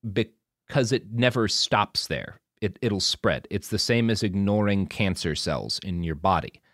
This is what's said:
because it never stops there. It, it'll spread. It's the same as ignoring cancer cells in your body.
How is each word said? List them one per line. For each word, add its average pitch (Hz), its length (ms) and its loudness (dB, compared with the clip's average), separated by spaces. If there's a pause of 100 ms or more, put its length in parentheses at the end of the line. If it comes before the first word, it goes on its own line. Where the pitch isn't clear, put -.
(120)
because - 800 -2
it 110 200 -2
never 117 360 2
stops - 580 0
there. - 340 -6 (200)
It, 98 200 -4
it'll 104 200 0
spread. - 500 0
It's - 180 -4
the 107 100 -2
same 117 320 2
as 104 120 0
ignoring 101 640 2
cancer 90 480 -2
cells 65 480 -4
in 87 200 -4
your 80 120 -2
body. 85 480 0 (120)